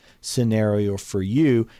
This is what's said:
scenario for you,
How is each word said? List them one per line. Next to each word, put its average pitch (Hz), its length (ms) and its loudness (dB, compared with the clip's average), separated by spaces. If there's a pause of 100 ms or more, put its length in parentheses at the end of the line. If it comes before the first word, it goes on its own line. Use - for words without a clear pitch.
(220)
scenario 107 760 0
for 98 260 -6
you, 117 440 2 (120)